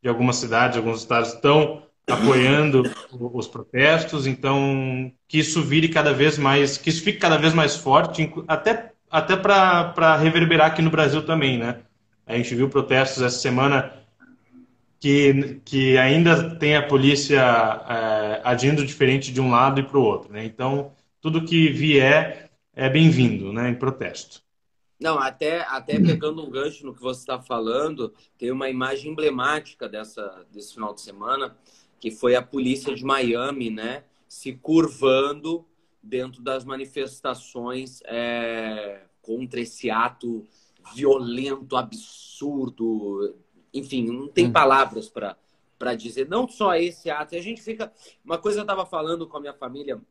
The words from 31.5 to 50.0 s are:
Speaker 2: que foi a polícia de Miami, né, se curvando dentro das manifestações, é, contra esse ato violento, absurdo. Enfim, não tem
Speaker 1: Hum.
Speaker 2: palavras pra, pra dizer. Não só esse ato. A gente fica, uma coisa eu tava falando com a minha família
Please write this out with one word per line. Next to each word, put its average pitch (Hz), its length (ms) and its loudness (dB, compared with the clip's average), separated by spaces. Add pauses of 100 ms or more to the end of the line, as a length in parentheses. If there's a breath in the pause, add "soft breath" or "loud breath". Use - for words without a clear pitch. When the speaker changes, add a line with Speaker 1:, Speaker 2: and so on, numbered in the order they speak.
Speaker 2:
que 113 120 -8
foi 123 260 0
a 123 60 0
polícia 131 520 -4
de 127 100 -14
Miami, 131 680 -2
né, 113 340 -10 (240)
se - 240 -14
curvando 147 1120 0 (340)
dentro 127 400 -10
das 131 240 -6
manifestações, 131 1400 -10
é, 113 1000 -8 (180)
contra 123 400 -10
esse 117 300 -8
ato 117 540 -4 (500)
violento, 135 840 -2
absurdo. 113 1600 -8 (360)
Enfim, 131 340 -6
não 127 220 -8
tem - 200 2
Speaker 1:
Hum. 120 40 -4
Speaker 2:
palavras 135 560 2
pra, 101 280 -12 (420)
pra 123 160 -6
dizer. 117 340 -8
Não 240 200 -4
só 196 260 -2
esse 170 340 -6
ato. 151 280 -10
A 175 40 -10
gente 220 220 -14
fica, 220 300 -12 (320 soft breath)
uma 165 120 -6
coisa 208 240 -4
eu 208 60 -10
tava 190 180 -4
falando 165 420 -6
com - 100 -16
a 143 40 -10
minha 143 140 -14
família 131 460 -12 (100)